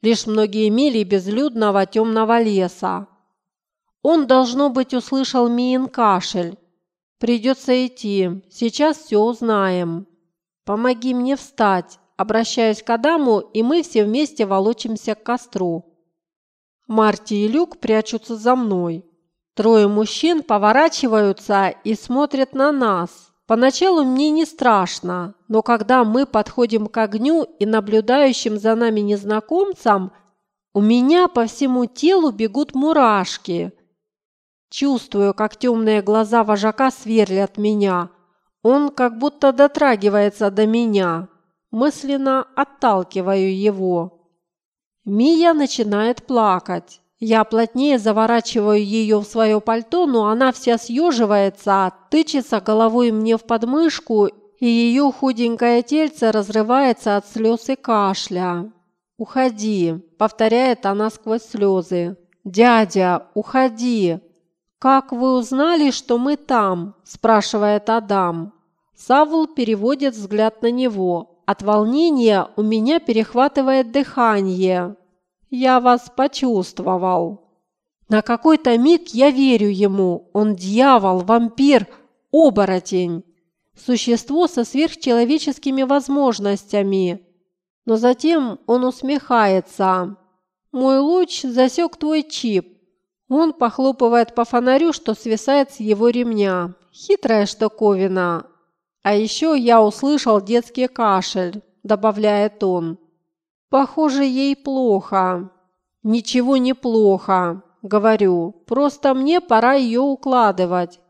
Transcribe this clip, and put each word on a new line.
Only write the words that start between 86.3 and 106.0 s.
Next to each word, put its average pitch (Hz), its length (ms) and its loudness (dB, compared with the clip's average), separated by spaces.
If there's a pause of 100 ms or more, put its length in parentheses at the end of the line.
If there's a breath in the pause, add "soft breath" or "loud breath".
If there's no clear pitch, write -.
Но 220 120 0
затем 247 720 0
он 247 160 0
усмехается. 202 1300 -2 (540)
«Мой 262 280 2
луч 349 440 0
засек 262 540 0
твой 302 260 -2
чип». 220 540 -4 (500)
Он 311 260 0
похлопывает 240 800 0
по 233 100 0
фонарю, 262 480 0
что - 200 -6
свисает 269 580 -2
с - 80 -20
его 214 300 2
ремня. 202 640 -2 (160)
Хитрая 226 540 0
штуковина. 190 1000 -2 (600)
«А 202 80 0
еще 220 400 -2
я 233 300 4
услышал 226 580 0
детский 240 460 -4
кашель», 196 720 -2 (220)
добавляет 208 800 0
он. 180 340 -2 (720)
«Похоже, 277 560 0
ей 269 300 0
плохо». 190 960 -2 (500)